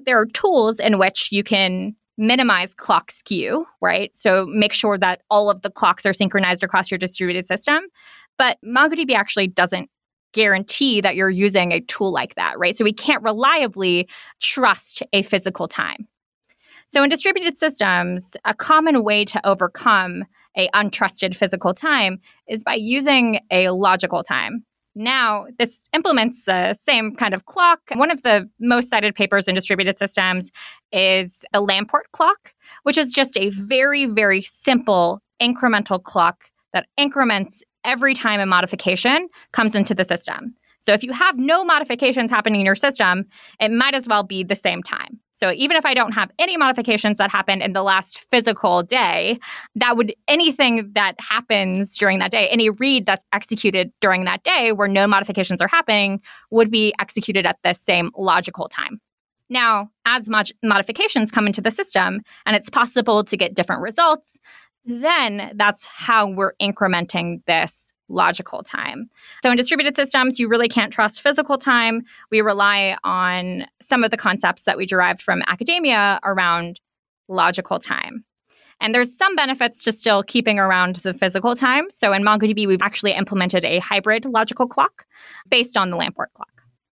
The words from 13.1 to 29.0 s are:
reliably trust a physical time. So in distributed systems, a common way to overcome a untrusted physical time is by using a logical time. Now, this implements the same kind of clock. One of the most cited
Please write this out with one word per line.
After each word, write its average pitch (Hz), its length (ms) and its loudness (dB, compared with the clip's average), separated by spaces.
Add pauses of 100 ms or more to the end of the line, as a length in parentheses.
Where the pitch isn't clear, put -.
reliably 208 840 0 (320)
trust - 600 -2 (100)
a 196 80 2
physical 185 480 -4
time. - 380 -8 (800)
So 277 140 0
in 277 80 4
distributed 349 480 -2
systems, 185 880 -2
a 208 80 0
common 311 500 4
way 208 220 2
to - 220 -4
overcome 185 760 0 (320)
a 185 140 0
untrusted 196 640 -2
physical 185 380 -4
time 214 460 -2 (280)
is 220 160 -8
by 226 120 -4
using 240 640 0 (100)
a 185 220 2
logical 185 520 0
time. 127 420 -6 (280)
Now, 226 540 -2 (100)
this - 260 -4 (100)
implements 277 520 0
the 185 280 0
same 226 420 -2
kind 208 180 -2
of 185 120 -6
clock. 349 340 2 (140)
One 277 180 2
of 277 100 -6
the 208 280 2 (100)
most 240 300 2
cited 208 260 0